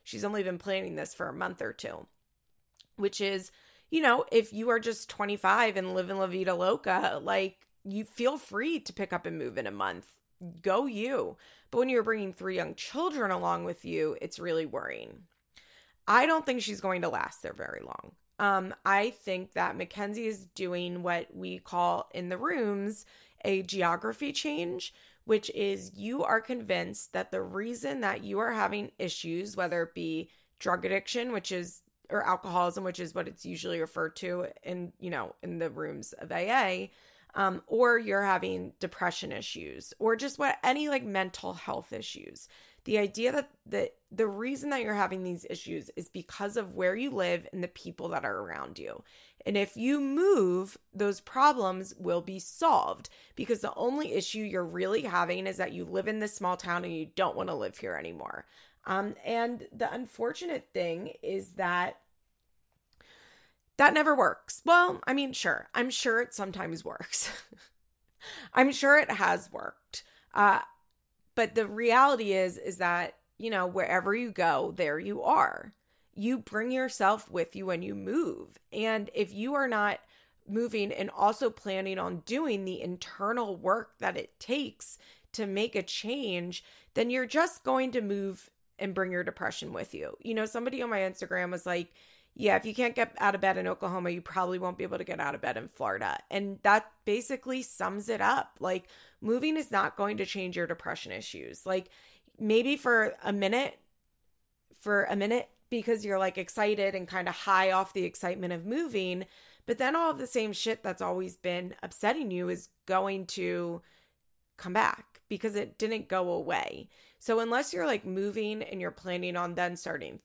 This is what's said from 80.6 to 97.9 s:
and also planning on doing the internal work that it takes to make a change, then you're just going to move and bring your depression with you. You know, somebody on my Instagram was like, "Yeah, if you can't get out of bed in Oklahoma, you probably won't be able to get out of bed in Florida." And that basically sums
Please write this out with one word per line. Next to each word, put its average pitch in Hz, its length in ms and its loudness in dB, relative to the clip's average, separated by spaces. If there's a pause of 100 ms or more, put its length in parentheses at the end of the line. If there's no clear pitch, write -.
and - 180 -4
also 214 400 4
planning 190 480 -4
on 180 280 -4
doing 233 400 0
the 185 160 -6
internal 202 760 -4
work 208 420 0
that 185 200 0
it - 220 -8
takes - 600 -4 (320)
to 214 160 -4
make 202 280 0
a 196 60 0
change, 185 840 -4 (300)
then 226 160 4
you're 254 160 2
just 311 380 2
going 262 300 2
to 247 80 2
move 196 500 -4 (260)
and 196 160 -4
bring 185 180 0
your 180 120 0
depression - 500 -4
with - 220 -6
you. - 260 -8
You 226 140 -4
know, 220 100 0
somebody 240 380 -4
on 233 60 -4
my 214 100 0
Instagram 185 520 -2
was 180 140 -6
like, 175 280 -2 (400)
"Yeah, 202 220 4
if 190 100 2
you 214 80 -6
can't 240 220 0
get 226 240 0
out 202 160 4
of 185 60 -4
bed 190 160 4
in 180 100 0
Oklahoma, 180 420 -2
you 175 120 -4
probably 185 360 -2
won't 180 200 -4
be - 60 -4
able 185 140 -4
to 185 60 -6
get 175 160 -6
out 143 160 -2
of - 60 -10
bed 123 140 -2
in 110 120 -8
Florida." 101 500 -2 (120)
And 196 340 -4
that 208 280 8 (140)
basically 254 560 -2
sums 202 480 -2